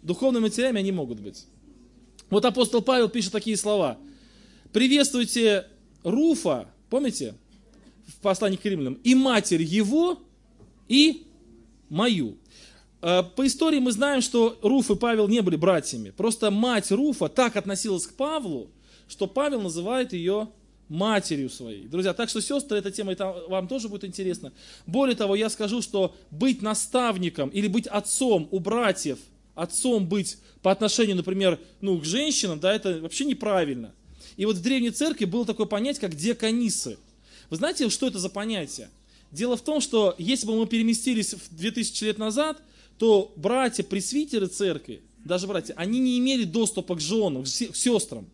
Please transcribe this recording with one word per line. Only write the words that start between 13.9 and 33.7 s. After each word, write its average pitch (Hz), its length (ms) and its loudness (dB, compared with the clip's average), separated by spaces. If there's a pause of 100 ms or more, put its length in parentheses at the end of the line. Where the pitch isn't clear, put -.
знаем, 269 280 0
что 233 400 2
Руф 240 300 2
и 202 40 4
Павел 220 320 2
не 226 140 4
были 180 140 2
братьями. 151 540 0
Просто 220 420 0
мать 220 400 0
Руфа 226 380 0
так 233 260 2
относилась 196 500 -4
к - 80 -18
Павлу, 254 560 -6 (380)
что - 180 -6
Павел 269 360 -2
называет 196 520 -4
ее 196 380 -2 (360)
матерью 170 600 0
своей. 110 380 -14
Друзья, 180 260 -2
так 226 160 -4
что, 220 120 -4
сестры, 277 360 -2
эта 202 140 -4
тема, 196 200 -6
это 190 200 -4 (160)
вам 185 200 -4
тоже 233 220 -6
будет 202 140 -10
интересно. 180 480 -6 (340)
Более 254 300 2
того, 196 200 0
я 220 140 0
скажу, 220 320 -4
что 190 340 -2 (160)
быть 220 300 0
наставником 202 880 0
или 202 180 0
быть 226 200 0
отцом 208 640 2
у 190 80 -2
братьев, 190 600 0 (360)
отцом 196 520 0
быть 190 300 -2 (240)
по 190 100 4
отношению, 208 440 2
например, 185 440 0 (220)
ну, 190 180 0
к 143 60 -10
женщинам, 196 540 -2
да, 185 140 2
это 202 280 -2
вообще 165 240 -4
неправильно. 170 680 -2 (420)